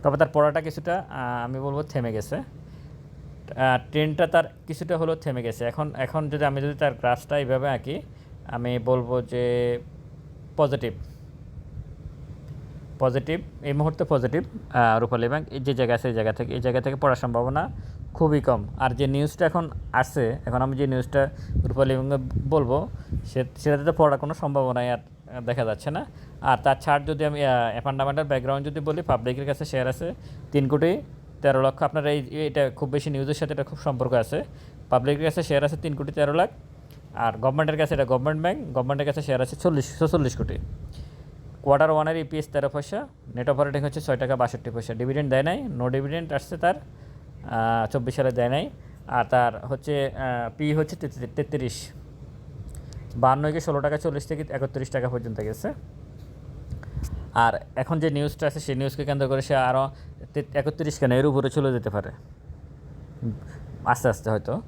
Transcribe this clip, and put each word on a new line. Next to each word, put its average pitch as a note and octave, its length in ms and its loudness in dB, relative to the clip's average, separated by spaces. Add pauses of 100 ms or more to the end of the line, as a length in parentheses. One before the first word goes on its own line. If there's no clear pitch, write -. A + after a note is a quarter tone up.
তবে C#3+ 140 4
তার D#3 160 6
পড়াটা D3+ 280 4
কিছুটা, D#3+ 360 -4
আহ, B2 480 -4
আমি C3 140 -6
বলবো C#3 240 -2
থেমে A#2+ 300 -2
গেছে। A2 220 -4
আহ, - 1600 -2
ট্রেন্ডটা D#3 360 2
তার E3 160 6 (240)
কিছুটা D#3+ 300 -4
হলেও D#3+ 180 0
থেমে C3 280 -4
গেছে। A#2 220 -2
এখন, D3 320 -2
এখন D3 320 -2
যদি D3 160 0
আমি C#3 160 2
যদি C#3+ 140 -2
তার C#3 180 2
গ্রাফসটা B2 440 0
এইভাবে C3 320 2
আঁকি, C3+ 320 -4 (440)
আমি A#2+ 340 -2
বলবো B2 420 2
যে B2 580 0 (800)
পজিটিভ, C3 360 2 (2000)
পজিটিভ, C3+ 400 2 (220)
এই C#3+ 120 -2
মুহূর্তে D3+ 360 2
পজিটিভ। C3+ 340 2
আহ, A#2 560 4
রূপালী A#2 280 2
ব্যাংক D3+ 220 -2
এই C#3 100 -8
যে C3+ 140 0
জায়গা A#2+ 200 4
আছে, A#2 140 2
এই A#2+ 60 0
জায়গা A2 200 2
থেকে, B2 200 -4
এই B2+ 60 -2
জায়গা B2 220 2
থেকে C#3 140 0
পড়ার C3+ 200 4
সম্ভাবনা B2 540 0 (440)
খুবই D3+ 280 4
কম। A2 260 2 (120)
আর C3 160 2
যে C3+ 120 2
নিউজটা C#3+ 380 2
এখন D#3+ 240 2 (240)
আসছে, B2+ 520 2
এখন B2 160 0
আমি C3+ 160 0
যে C#3 100 2
নিউজটা C3+ 420 2 (340)
রূপালী C3+ 320 4
ব্যাংকে C3 540 0
বলবো, D3 380 4 (380)
সে-, B2+ 200 -2 (100)
সেটাতে D3 300 2
তো D#3+ 80 4
পড়ার D3 260 6
কোনো D3 140 -4
সম্ভাবনাই B2+ 560 0
আর A#2+ 80 2 (480)
দেখা B2 200 0
যাচ্ছে A2 260 -2
না। F#3 140 -4 (360)
আর B2+ 220 4
তার C3+ 160 6
চার্ট C#3+ 260 2
যদি D3+ 200 0
আমি, D3 200 2
আহ, A#2+ 360 4
ফান্ডামেন্টাল C#3 440 0
ব্যাকগ্রাউন্ড C#3 420 0
যদি D3 120 -4
বলি, D3+ 220 -2
পাবলিকের B2+ 440 0
কাছে D3 200 -2
শেয়ার C3 220 0
আছে C#3+ 260 -4 (380)
তিন C#3 160 4
কোটি E3 340 4 (400)
তেরো C3 200 6
লক্ষ। C3+ 220 4
আপনারা D3 280 2
এই, D3 360 -2
এটা C3+ 280 2
খুব C#3 140 -4
বেশি C#3+ 200 0
নিউজের C3+ 240 0
সাথে D3 200 -2
এটা C#3 100 -2
খুব C#3+ 160 -8
সম্পর্ক B2+ 340 0
আছে। B2 300 2 (460)
পাবলিকের C#3 340 4
কাছে D#3+ 200 2
শেয়ার C#3+ 200 4
আছে D3 140 0
তিন D3+ 180 -4
কোটি C#3+ 160 -6
তেরো D3 220 2
লাখ, F3+ 160 4 (640)
আর A2+ 200 2
গভর্নমেন্টের C#3+ 440 2
কাছে, D#3 160 2
এটা C#3 120 4
গভর্নমেন্ট C3+ 360 2
ব্যাংক, F#3 300 0
গভর্নমেন্টের C3+ 360 2
কাছে D3 140 0
শেয়ার C3 200 2
আছে C3 140 -2
চল্লিশ, D3+ 440 2
ছচল্লিশ D3+ 380 4
কোটি। - 200 -2 (1040)
কোয়ার্টার C#3 300 6
ওয়ানের D#3 260 2
ইপিএস D3+ 360 -4
তেরো C#3 160 2
পয়সা, G3+ 380 -6 (280)
নেট B2 140 0
অপারেটিং C#3+ 320 2
হচ্ছে C#3+ 200 -4
ছয় C3+ 160 0
টাকা C3 180 0
বাষট্টি B2 360 0
পয়সা। A2+ 220 -6
ডিভিডেন্ড C3 360 0
দেয় C3 140 6
নাই, A3+ 240 0 (120)
no B2 100 2
ডিভিডেন্ড C#3+ 440 -2
আসছে D3+ 240 -4
তার, F3 180 4
আহ, - 1160 -2
চব্বিশ B2+ 240 -2
সালে C3 160 4
দেয় A#2+ 180 2
নাই। D#3 200 0 (380)
আর B2 220 2
তার A#2+ 360 4
হচ্ছে, C#3+ 420 -2
আহ, A#2+ 500 -4
পি D3+ 160 0
হচ্ছে D#3 220 0
তেত-, B2+ 400 -8
তেত্রিশ, C#3+ 560 -4 (1200)
বাহান্ন C3 340 4
গিয়ে D#3 120 -2
ষোলো C#3+ 200 0
টাকা D3 160 0
চল্লিশ C#3+ 300 -2
থেকে D#3 220 -4
একত্রিশ C3+ 400 -4
টাকা B2+ 200 0
পর্যন্ত A2+ 300 -4
গেছে। A2 340 -4 (1600)
আর A2+ 200 6 (220)
এখন D#3 240 0
যে D#3+ 100 2
নিউজটা C#3+ 380 -2
আছে, D3 120 -2
সেই C#3+ 160 -4
নিউজকে C3+ 300 -2
কেন্দ্র C#3 220 0
করে C3+ 140 2
সে C#3+ 140 0
আরও C3 360 2 (420)
তে-, C#3+ 100 -2 (100)
একত্রিশ D3 460 -2
কেন, B2+ 120 4
এর C3 140 6
উপরে C3+ 240 4
চলে C3+ 220 2
যেতে A#2+ 180 0
পারে G2+ 220 -2 (1700)
আস্তে B2 240 4
আস্তে G#2+ 200 -2
হয়তো। A2 380 -2